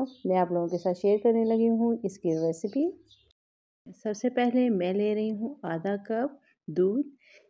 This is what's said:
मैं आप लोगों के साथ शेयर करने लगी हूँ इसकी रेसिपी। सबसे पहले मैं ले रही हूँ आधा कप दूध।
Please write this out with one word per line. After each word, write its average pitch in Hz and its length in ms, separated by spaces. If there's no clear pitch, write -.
मैं 185 120
आप 175 140
लोगों 170 160
के 175 100
साथ 180 160
शेयर 202 260
करने 226 260
लगी 226 280
हूँ 233 180
इसकी 180 320
रेसिपी। 165 480
सबसे 214 360
पहले 247 400
मैं 185 220
ले 208 200
रही 214 180
हूँ 226 340
आधा 170 380
कप 226 360
दूध। 190 440